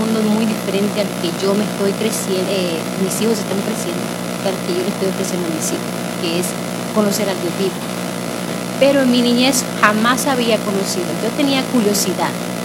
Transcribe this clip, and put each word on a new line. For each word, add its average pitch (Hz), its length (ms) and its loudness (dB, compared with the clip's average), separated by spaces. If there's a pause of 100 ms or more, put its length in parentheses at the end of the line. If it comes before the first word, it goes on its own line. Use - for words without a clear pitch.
mundo 220 160 2 (160)
muy 220 120 2
diferente 202 540 0
al 196 60 2 (160)
que 175 160 0
yo 196 160 2
me 208 80 2
estoy 196 320 0
creciendo, 190 560 0
eh, 180 240 0 (240)
mis 185 240 0
hijos 220 160 4
están 196 240 -2
creciendo, - 400 -2 (400)
al - 140 0 (100)
que 180 80 0
yo - 80 0
le 208 80 -2
estoy 190 240 0
ofreciendo 180 320 -2
a - 80 -2
mis - 160 -4
hijos, - 160 -4 (320)
que - 100 -2 (140)
es - 40 -2 (480)
conocer 208 360 2
al 180 80 -2
Dios 175 220 -2
vivo. 190 180 -2 (1040)
Pero 277 220 6
en 254 100 4
mi 247 100 4
niñez 247 400 4 (180)
jamás 220 460 4
había 240 320 2
conocido. 190 480 -2 (160)
Yo 220 160 0
tenía 277 320 2
curiosidad, 196 640 2 (300)